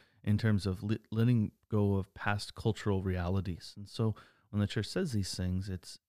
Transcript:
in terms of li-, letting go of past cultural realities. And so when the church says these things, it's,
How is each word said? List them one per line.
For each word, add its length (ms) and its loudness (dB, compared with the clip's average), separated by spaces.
in 140 2
terms 280 2
of 180 -2
li-, 160 0
letting 400 4
go 260 4
of 180 -2
past 420 -4
cultural 460 0
realities. 760 -2
And 100 -14
so 280 -2
when 100 -2
the 80 2
church 200 -2
says 240 -2
these 240 -2
things, 340 -2
it's, 400 -10